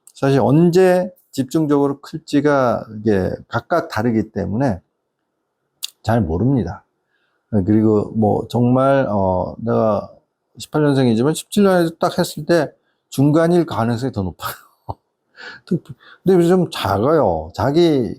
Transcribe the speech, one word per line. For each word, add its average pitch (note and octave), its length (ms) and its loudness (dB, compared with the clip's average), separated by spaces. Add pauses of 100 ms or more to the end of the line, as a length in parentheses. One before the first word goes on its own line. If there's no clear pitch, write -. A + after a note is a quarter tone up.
(140)
사실 C3+ 280 0
언제 F3+ 680 4 (180)
집중적으로 C#3+ 720 -2
클지가 C#3+ 840 -2 (140)
이게 G2+ 300 0 (180)
각각 D#3+ 400 -4
다르기 A2 440 -2
때문에 G2+ 480 -4 (1200)
잘 A#2 180 0
모릅니다. F#2 640 -2 (680)
에, G2+ 100 2
그리고 G#2+ 500 2
뭐, G#2 340 0
정말, C3 600 2
어, F#2 500 -2
내가 A2 520 -2 (480)
십팔 D3+ 240 -4
년생이지만 C3+ 520 2
십칠 - 300 -2
년에도 F3 340 2
딱 - 200 -4
했을 E3+ 280 -4
때 D#3+ 260 0 (380)
중간일 E3 560 2
가능성이 A2+ 460 -4
더 G2+ 100 -4
높아요. - 300 -8 (340)
<laughs> - 800 -20
근데 - 180 -4 (420)
요즘 F3+ 440 4
작아요. G2 840 0
자기 C#3+ 640 0